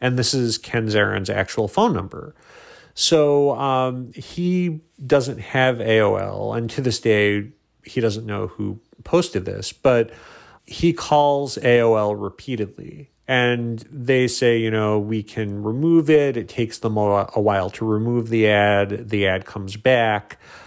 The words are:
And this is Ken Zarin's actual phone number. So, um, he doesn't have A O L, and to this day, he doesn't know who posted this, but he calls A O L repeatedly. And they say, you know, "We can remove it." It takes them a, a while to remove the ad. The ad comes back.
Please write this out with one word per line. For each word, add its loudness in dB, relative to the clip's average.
And 0
this 0
is -2
Ken -4
Zarin's 0
actual -2
phone 2
number. -8
So, 4
um, -2
he -4
doesn't 2
have 0
A 4
O 4
L, -6
and -4
to -8
this -2
day, 2
he -8
doesn't -2
know -6
who -8
posted -2
this, -10
but 2
he 0
calls 0
A 4
O 4
L 0
repeatedly. -10
And -2
they 0
say, 2
you -2
know, 0
"We -2
can -8
remove 2
it." 4
It -6
takes -6
them -2
a, 2
a 0
while 0
to -6
remove 0
the 2
ad. 2
The 0
ad -2
comes -12
back. 0